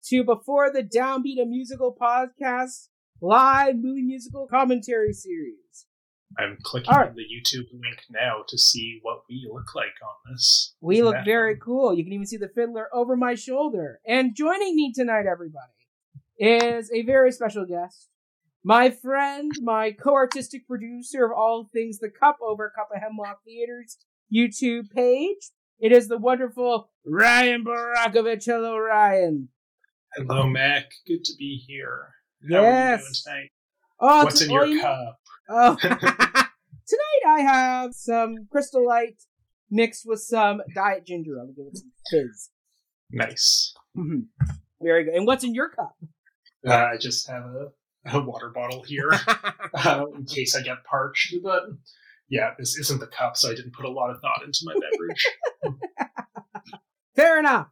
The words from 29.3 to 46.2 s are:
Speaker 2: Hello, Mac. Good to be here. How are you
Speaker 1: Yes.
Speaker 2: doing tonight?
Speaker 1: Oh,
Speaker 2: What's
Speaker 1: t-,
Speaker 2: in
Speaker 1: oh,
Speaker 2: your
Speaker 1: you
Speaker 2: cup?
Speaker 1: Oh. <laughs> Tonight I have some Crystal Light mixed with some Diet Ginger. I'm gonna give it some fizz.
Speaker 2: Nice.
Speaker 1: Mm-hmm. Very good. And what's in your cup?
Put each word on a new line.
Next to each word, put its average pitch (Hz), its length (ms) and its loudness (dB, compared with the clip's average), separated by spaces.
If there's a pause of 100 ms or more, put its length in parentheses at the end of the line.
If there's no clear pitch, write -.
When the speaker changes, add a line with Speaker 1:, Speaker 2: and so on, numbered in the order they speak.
Speaker 2:
Hello, 135 320 0
Mac. 135 400 0 (200)
Good 165 180 -4
to - 140 -6
be 139 300 -10
here. 131 460 -14 (360)
How 170 60 2
are 190 60 6
you 214 40 8
Speaker 1:
Yes. 247 360 4
Speaker 2:
doing - 100 -18 (140)
tonight? 139 240 -14 (500)
Speaker 1:
Oh, 294 240 8
Speaker 2:
What's - 140 2
Speaker 1:
t-, - 80 2
Speaker 2:
in 147 60 -2
Speaker 1:
oh, - 20 0
Speaker 2:
your 277 100 6
Speaker 1:
you 302 160 2
Speaker 2:
cup? 127 380 -4 (320)
Speaker 1:
Oh. 240 260 6
<laughs> - 60 -6
Tonight 269 1500 0
I 311 140 6
have 254 500 2
some 226 580 -2
Crystal 277 380 2
Light 233 280 0 (540)
mixed 226 360 0
with 220 140 -4
some 208 420 0 (120)
Diet 190 320 -2
Ginger. 165 320 -8
I'm 123 100 -14
gonna 135 80 -20
give 139 100 -16
it 135 100 -18
some - 160 -20 (180)
fizz. - 400 -2 (600)
Speaker 2:
Nice. - 640 0 (200)
Speaker 1:
Mm-hmm. 156 260 -4 (600)
Very 165 240 2
good. 160 80 -4
And 185 140 2
what's 254 180 2
in 240 100 -2
your 277 140 -2
cup? - 260 -10 (720)